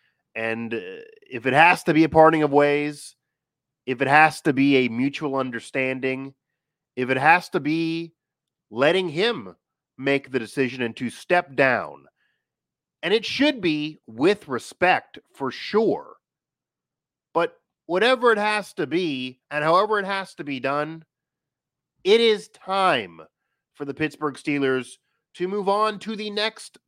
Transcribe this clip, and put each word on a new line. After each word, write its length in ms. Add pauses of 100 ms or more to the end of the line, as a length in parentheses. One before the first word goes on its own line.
(360)
And, 400
uh, 20 (500)
if 200
it 60
has 300
to 100
be 100
a 60
parting 340
of 80
ways, 640 (720)
if 120
it 80
has 340
to 120
be 220
a 140
mutual 460
understanding, 1000 (600)
if 140
it 80
has 320
to 100
be 540 (560)
letting 400
him 460 (420)
make 320
the 100
decision 440
and 140
to 120
step 460
down, 500 (960)
and 100
it 140
should 340
be 460
with 420
respect 720 (160)
for 160
sure, 680 (1160)
but 220 (320)
whatever 440
it 60
has 360
to 120
be 540 (100)
and 140
however 340
it 80
has 300
to 80
be 160
done, 460 (1000)
it 160
is 300
time 720 (540)
for 100
the 80
Pittsburgh 400
Steelers 640 (380)
to 120
move 220
on 300
to 180
the 120
next 480 (100)